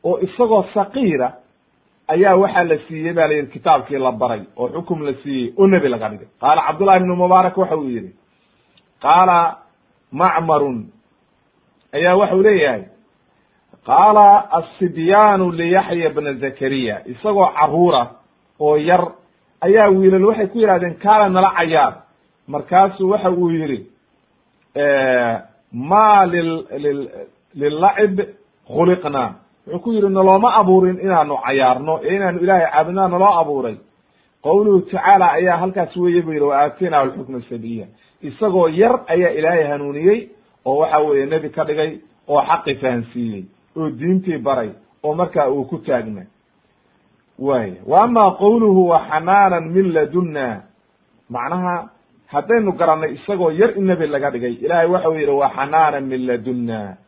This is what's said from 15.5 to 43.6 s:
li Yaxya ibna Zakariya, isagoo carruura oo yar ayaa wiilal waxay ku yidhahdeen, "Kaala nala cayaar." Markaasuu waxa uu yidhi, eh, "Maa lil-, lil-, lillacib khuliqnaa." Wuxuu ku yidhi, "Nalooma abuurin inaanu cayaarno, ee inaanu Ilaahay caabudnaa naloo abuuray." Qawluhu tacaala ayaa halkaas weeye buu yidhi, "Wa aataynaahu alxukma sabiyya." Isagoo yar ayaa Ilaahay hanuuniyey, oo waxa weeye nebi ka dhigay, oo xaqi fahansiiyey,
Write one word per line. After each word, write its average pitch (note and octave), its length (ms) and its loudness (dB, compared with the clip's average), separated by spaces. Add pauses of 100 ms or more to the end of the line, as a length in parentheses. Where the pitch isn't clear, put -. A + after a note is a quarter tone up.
li E3+ 200 -2
Yaxya F3 380 0
ibna D3 240 -6
Zakariya, C3 720 -6
isagoo G3 400 0 (100)
carruura D3+ 520 2 (500)
oo D3+ 160 2
yar E3+ 360 -2 (480)
ayaa G#3 280 4
wiilal F#3+ 360 2
waxay A3 220 0
ku A3 120 -8
yidhahdeen, F3+ 440 0
"Kaala G#3 260 2
nala F#3 280 2
cayaar." D#3+ 380 0 (540)
Markaasuu F#3 640 0
waxa G3+ 200 0
uu F3 200 0
yidhi, D#3 360 -4 (880)
eh, C3 640 0 (340)
"Maa G3 540 4
lil-, E3 380 -4 (140)
lil-, C#3+ 300 -4 (460)
lillacib F#3 680 0 (480)
khuliqnaa." D3 640 -2 (360)
Wuxuu E3+ 160 -10
ku A#3 100 -6
yidhi, G#3 160 0
"Nalooma F#3+ 520 2
abuurin F#3 400 4
inaanu E3 440 0
cayaarno, C3+ 600 0
ee F3 120 -2
inaanu F#3 240 -4
Ilaahay F3+ 320 2
caabudnaa F3 360 0
naloo F#3 320 2
abuuray." C3+ 360 -4 (680)
Qawluhu G3 360 4 (100)
tacaala F#3 420 4
ayaa F3 240 0
halkaas F#3 400 -6
weeye F3 260 0
buu D#3+ 100 -8
yidhi, D3 120 -2
"Wa C#3+ 180 0
aataynaahu D3+ 420 0
alxukma B2+ 440 -10
sabiyya." A2+ 380 -12 (360)
Isagoo F3+ 460 0
yar A3 400 2
ayaa E3+ 220 0
Ilaahay D#3+ 340 0
hanuuniyey, D3 640 -2 (360)
oo C3 120 -2
waxa D#3 220 0
weeye D3 280 0
nebi D3+ 240 -4
ka D#3 140 -6
dhigay, D3+ 340 -4 (300)
oo D3 200 2
xaqi C#3 260 -2
fahansiiyey, A#2 680 -6 (320)